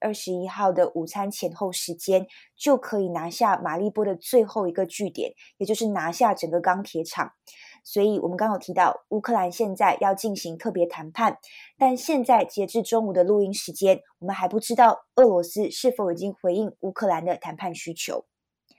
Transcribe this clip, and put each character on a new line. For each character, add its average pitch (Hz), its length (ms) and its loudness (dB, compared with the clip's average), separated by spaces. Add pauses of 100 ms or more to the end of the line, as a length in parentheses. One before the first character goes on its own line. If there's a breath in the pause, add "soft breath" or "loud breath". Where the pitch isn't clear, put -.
二 214 120 -2
十 190 200 -8
一 180 120 -4
号 190 280 0
的 180 200 4
午 165 120 -4
餐 202 260 -6
前 165 240 -6
后 190 160 -4
时 - 220 -6
间， 190 340 0 (260 soft breath)
就 285 220 2
可 226 240 -2
以 190 80 0
拿 170 220 -6
下 190 260 2
马 160 220 -2
利 202 120 0
波 214 140 -2
的 196 100 -2
最 220 300 4
后 202 240 -2
一 170 60 -2
个 190 120 0
据 185 240 -6
点， - 220 -6 (260 soft breath)
也 196 80 -4
就 208 80 0
是 220 140 -2
拿 170 240 -2
下 214 220 4
整 165 180 -6
个 170 80 2
钢 190 240 2
铁 165 180 -6
厂。 165 300 -6 (540 loud breath)
所 - 160 -2
以 208 160 4
我 - 100 -2
们 180 80 -6
刚 208 120 0
刚 214 80 -2
有 220 40 -4
提 - 140 -10
到， - 360 2
乌 214 120 -2
克 240 100 -4
兰 190 180 2
现 196 240 -2
在 190 280 2
要 196 120 2
进 202 220 -4
行 165 220 -10
特 226 120 -6
别 175 180 0
谈 160 240 -12
判， 220 260 -2 (400 loud breath)
但 262 180 4
现 262 300 0
在 226 180 6
截 196 220 -4
至 226 160 -2
中 220 260 0
午 190 60 -4
的 180 100 4
录 202 180 4
音 196 120 -2
时 - 180 -8
间， 190 300 2 (180 soft breath)
我 175 60 -12
们 190 100 -6
还 185 140 -2
不 208 100 -2
知 220 160 -4
道 233 300 6 (100)
俄 247 60 8
罗 196 200 6
斯 180 300 -2
是 - 200 0
否 208 200 -2
已 170 40 -4
经 185 180 -6
回 180 220 -2
应 208 240 -4
乌 190 120 -6
克 208 160 -4
兰 165 160 0
的 175 140 -2
谈 156 180 -12
判 175 180 -8
需 165 200 -10
求。 - 320 -8 (540 soft breath)